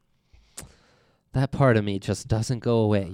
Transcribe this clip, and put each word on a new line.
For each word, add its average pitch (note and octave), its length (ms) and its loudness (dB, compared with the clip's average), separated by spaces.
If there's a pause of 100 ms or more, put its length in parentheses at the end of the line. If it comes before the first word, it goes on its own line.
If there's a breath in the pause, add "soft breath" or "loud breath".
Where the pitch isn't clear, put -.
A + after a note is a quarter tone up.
(1300 loud breath)
that C3+ 180 0
part C3 260 4
of G#2+ 80 2
me G2 140 -4
just - 300 -4
doesn't A2 320 -2
go A#2 180 0
away, G#2 360 2